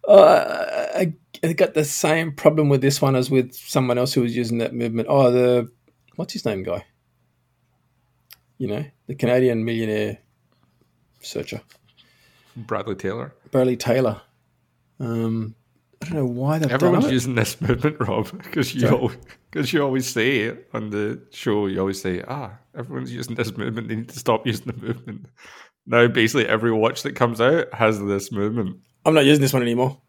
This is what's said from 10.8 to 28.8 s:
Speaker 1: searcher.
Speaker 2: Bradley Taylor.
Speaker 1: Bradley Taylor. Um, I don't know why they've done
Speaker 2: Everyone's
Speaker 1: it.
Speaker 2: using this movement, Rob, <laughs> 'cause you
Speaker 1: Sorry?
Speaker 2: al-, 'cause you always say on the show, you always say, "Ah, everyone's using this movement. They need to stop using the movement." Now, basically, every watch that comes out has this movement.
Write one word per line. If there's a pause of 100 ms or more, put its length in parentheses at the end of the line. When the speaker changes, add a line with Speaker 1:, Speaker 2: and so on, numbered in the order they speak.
Speaker 1:
searcher. (920)
Speaker 2:
Bradley
Taylor. (180)
Speaker 1:
Bradley
Taylor. (760)
Um, (460)
I
don't
know
why
they've
done
Speaker 2:
Everyone's
Speaker 1:
it.
Speaker 2:
using
this
movement,
Rob,
<laughs>
'cause
you
Speaker 1:
Sorry?
Speaker 2:
al-, (400)
'cause
you
always
say (200)
on
the (100)
show,
you
always
say,
"Ah, (200)
everyone's
using
this
movement.
They
need
to
stop
using
the (120)
movement." (600)
Now,
basically,
every
watch
that
comes
out
has
this
movement. (280)